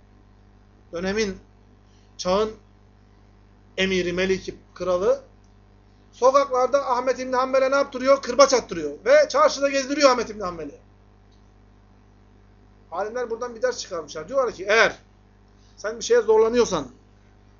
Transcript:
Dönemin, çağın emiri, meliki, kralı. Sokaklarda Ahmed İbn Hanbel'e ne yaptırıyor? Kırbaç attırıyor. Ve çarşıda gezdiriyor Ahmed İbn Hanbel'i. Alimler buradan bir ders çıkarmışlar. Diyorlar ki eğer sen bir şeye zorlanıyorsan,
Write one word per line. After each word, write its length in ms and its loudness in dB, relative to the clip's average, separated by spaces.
Dönemin, 460 -4
çağın 340 -2
emiri, 360 -2
meliki, 460 -4
kralı. 480 -2
Sokaklarda 720 2
Ahmed 320 -2
İbn 140 -6
Hanbel'e 380 0
ne 60 0
yaptırıyor? 460 0
Kırbaç 320 4
attırıyor. 380 -4
Ve 240 6
çarşıda 400 2
gezdiriyor 420 2
Ahmed 180 0
İbn 120 -14
Hanbel'i. 380 -10
Alimler 400 -8
buradan 240 -8
bir 80 -8
ders 160 -4
çıkarmışlar. 500 -12
Diyorlar 260 -2
ki 140 -12
eğer 300 2
sen 220 -10
bir 60 -12
şeye 160 4
zorlanıyorsan, 680 2